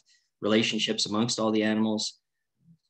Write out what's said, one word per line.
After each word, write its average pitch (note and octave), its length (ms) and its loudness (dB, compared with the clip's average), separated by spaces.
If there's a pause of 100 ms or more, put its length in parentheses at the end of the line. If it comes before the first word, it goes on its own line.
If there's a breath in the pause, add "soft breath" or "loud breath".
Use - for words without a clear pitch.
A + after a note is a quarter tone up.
(400 soft breath)
relationships A2 680 0
amongst A2 320 -2
all A2 120 0
the G#2+ 120 2
animals. G#2+ 560 -2 (680)